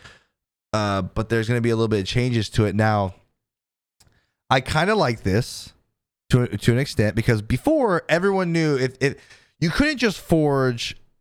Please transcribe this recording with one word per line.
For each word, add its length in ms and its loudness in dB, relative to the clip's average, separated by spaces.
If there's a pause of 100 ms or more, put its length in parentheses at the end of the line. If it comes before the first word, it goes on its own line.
(720)
uh, 300 -2
but 260 -6
there's 220 0
gonna 100 0
be 100 0
a 60 2
little 140 2
bit 100 2
of 60 -2
changes 460 0
to 120 2
it. 120 0
Now, 400 0 (1400)
I 100 2
kinda 320 0
like 300 0
this 500 -2 (560)
to, 160 2
to 260 0
an 60 2
extent, 380 -2
because 260 2
before, 640 0
everyone 440 0
knew 260 2
if, 240 -2
if 140 0 (440)
you 120 0
couldn't 260 0
just 220 -2
forge 760 0 (260)